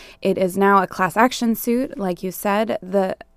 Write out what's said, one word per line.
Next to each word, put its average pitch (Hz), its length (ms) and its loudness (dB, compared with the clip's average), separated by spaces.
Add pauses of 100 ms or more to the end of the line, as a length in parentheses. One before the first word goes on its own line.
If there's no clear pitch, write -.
(220)
it 190 160 0
is 185 200 -2
now 196 240 6
a 180 60 0
class 185 300 -2
action 233 380 2
suit. 240 440 -4
Like 185 240 -4
you 185 80 -6
said, 214 500 -2
the, 190 360 -2 (200)